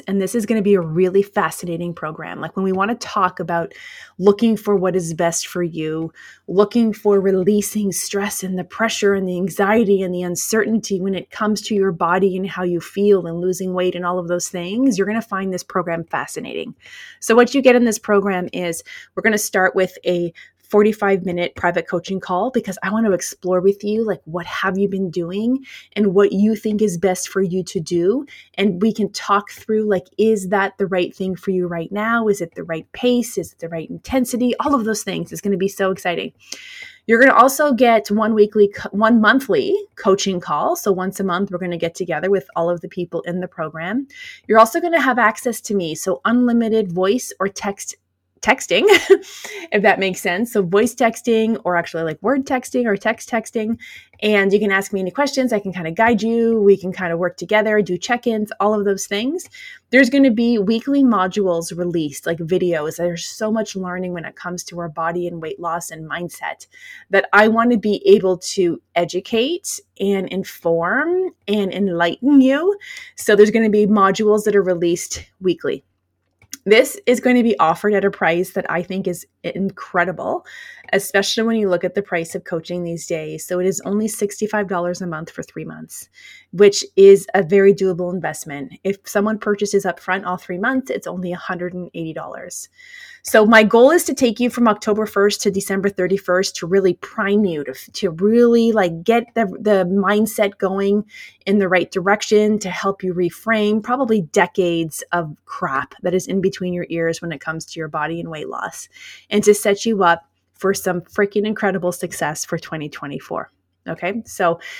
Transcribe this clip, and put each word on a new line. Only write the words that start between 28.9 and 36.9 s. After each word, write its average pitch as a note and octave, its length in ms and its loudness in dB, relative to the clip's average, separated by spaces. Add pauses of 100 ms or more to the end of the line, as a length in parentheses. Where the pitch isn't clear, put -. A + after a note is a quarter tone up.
can G3 220 -2
talk - 360 -2
through, G#3+ 380 -2
like, F#3 200 0 (100)
is G3+ 320 2
that G3 280 -2
the G3 80 -2
right F3+ 300 -2
thing F#3 220 -4
for - 140 -6
you F3+ 160 0
right E3+ 220 -6
now? A3 380 -2
Is G3+ 140 0
it E3+ 140 -10
the F3 100 -10
right E3 260 -8
pace? B3 460 0
Is F3 160 -8
it - 60 -20
the E3 100 -10
right E3 200 -10
intensity? B3 720 -2
All C#4+ 160 2
of A3+ 80 2
those G#3+ 200 -2
things. E3+ 280 -6
It's E3 80 -10
gonna G3+ 160 -2
be F#3+ 140 -2
so G3 200 -2
exciting. F#3 440 -4 (720)